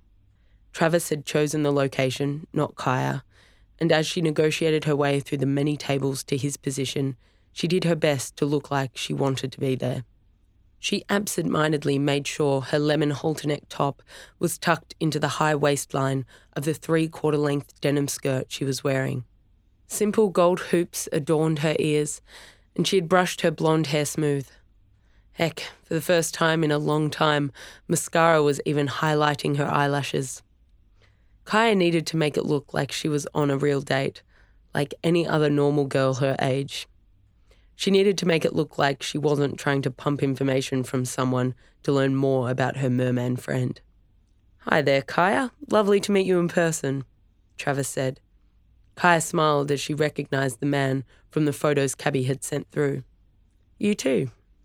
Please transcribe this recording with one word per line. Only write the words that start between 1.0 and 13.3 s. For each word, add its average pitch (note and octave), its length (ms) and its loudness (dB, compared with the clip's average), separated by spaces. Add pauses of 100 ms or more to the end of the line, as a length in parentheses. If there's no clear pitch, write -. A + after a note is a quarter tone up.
had D3 160 -4
chosen D3+ 360 0
the D3 120 2
location, C#3 800 -2
not - 240 -2
Kaya, C3+ 480 -2 (520)
and E3 140 2
as D#3+ 160 2
she - 140 -4
negotiated D#3 640 0
her D3+ 100 2
way C#3+ 240 2
through C#3+ 200 -6
the C#3 60 0
many C#3+ 300 0
tables C3+ 480 -4
to - 140 -2
his C3+ 180 -4
position, C3+ 600 -4 (340)
she - 160 -4
did E3+ 160 2
her E3+ 120 2
best D3+ 420 -2
to - 80 0
look C#3+ 260 -2
like C3+ 240 -2
she - 180 -6
wanted C3+ 380 -2
to - 80 -18
be C3+ 160 -2
there. B2+ 300 -4 (720)
She - 300 -4
absent-mindedly D#3 880 0
made C#3+ 280 0
sure C#3 340 0
her D3+ 180 -2
lemon D3 300 2
halter-neck D3 580 -4